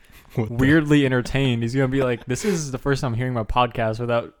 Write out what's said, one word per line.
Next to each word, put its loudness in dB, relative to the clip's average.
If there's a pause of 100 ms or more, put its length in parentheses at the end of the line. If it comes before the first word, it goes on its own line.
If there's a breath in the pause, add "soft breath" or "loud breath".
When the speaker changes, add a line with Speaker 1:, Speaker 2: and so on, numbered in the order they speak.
(360 soft breath)
Speaker 1:
What -2
the -8
Speaker 2:
weirdly 4
entertained. 0
He's -4
gonna 2
be 0
like, -2
"This -4
is -2
the -4
first -2
time -2
hearing -4
my -2
podcast 0
without -2